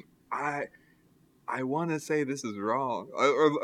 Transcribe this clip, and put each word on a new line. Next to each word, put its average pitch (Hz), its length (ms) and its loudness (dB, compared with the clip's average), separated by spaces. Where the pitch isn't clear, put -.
I, 143 340 -4
I 127 160 -4
wanna 156 360 -2
say 151 240 0
this 135 200 -4
is 107 120 -6
wrong." 110 560 -2
Or, 123 140 4
or 147 380 6